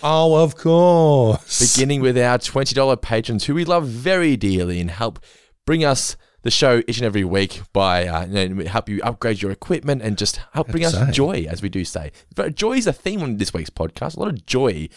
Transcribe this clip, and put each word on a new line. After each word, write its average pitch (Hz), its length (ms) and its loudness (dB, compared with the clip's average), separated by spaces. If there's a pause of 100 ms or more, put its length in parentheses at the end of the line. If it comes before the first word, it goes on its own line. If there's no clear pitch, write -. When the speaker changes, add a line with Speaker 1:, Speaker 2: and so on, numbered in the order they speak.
Speaker 1:
Oh, 160 340 4
of 156 180 4
course. 156 1200 4
Speaker 2:
Beginning 135 280 2
with 127 160 2
our 123 180 2
twenty 131 380 -2
dollar 135 220 2
patrons, 113 500 -2
who 143 80 -2
we 170 100 0
love 170 220 0
very 143 500 0
dearly 92 440 0
and 87 100 -2
help 107 280 -6 (460)
bring 160 180 0
us 139 360 0 (240)
the 120 100 -2
show 123 340 4
each 113 120 -4
and 123 60 -2
every 101 200 0
week 95 380 -2 (100)
by, 90 340 2
uh, 85 180 -4
you 95 240 -2
know, 95 160 -6
help 98 240 -4
you 104 140 -4
upgrade 110 400 -4
your 98 80 -4
equipment 143 520 -4
and 107 140 -2
just 101 200 -4 (160)
help - 160 -4
bring 165 160 -2
us 165 80 0
Speaker 1:
That's 110 140 2
right. 135 60 0
Speaker 2:
joy, 135 380 0
as 87 120 -8
we 101 60 -4
do 90 160 -4
say. 76 280 -10 (240)
But 165 180 -2
joy 220 220 -2
is 240 100 0
a 170 60 2
theme 190 300 -6
on 123 160 -4
this 101 140 -4
week's 80 180 -8
podcast, 123 460 -8
a - 40 -14
lot 208 80 -4
of 170 180 -8
joy 101 500 -2